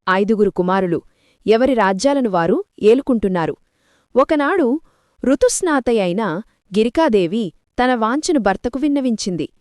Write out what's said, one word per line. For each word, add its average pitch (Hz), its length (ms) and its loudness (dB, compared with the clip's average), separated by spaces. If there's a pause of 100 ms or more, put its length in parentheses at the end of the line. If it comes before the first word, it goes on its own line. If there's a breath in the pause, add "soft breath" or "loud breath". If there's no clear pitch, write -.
(100)
ఐదుగురు 202 400 2
కుమారులు. 180 520 -2 (440)
ఎవరి 240 280 2
రాజ్యాలను 226 560 0
వారు 185 340 0 (180)
ఏలుకుంటున్నారు. 208 760 0 (600)
ఒకనాడు 294 640 0 (440)
ఋతుస్నాతయైన 247 1000 0 (560)
గిరికాదేవి 214 760 0 (320)
తన 254 100 2
వాంఛను 254 440 -2
భర్తకు 208 400 -2
విన్నవించింది. 247 720 -2 (100)